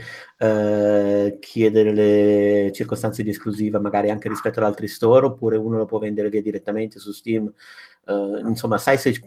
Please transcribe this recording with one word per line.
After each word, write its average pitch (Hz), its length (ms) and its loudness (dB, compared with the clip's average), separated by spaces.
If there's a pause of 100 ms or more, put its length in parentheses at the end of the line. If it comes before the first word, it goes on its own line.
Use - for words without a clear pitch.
(400)
eh, 104 1000 2
chiede 110 520 2
le 104 800 4
circostanze 110 500 -6
di 107 60 -6
esclusiva 107 500 -4
magari 101 300 0
anche 107 180 -4
rispetto 107 320 -6
ad 110 60 2
altri 104 220 -4
store, 127 400 4
oppure 113 300 -2
uno 110 200 -2
lo 107 80 -2
può 107 140 -4
vendere 104 300 -4
via 104 120 -2
direttamente 104 580 -6
su 104 120 -14
Steam? 110 400 -4 (580)
Eh, 101 380 -4
insomma, 113 300 -2
sai 139 200 2
se, 127 300 -2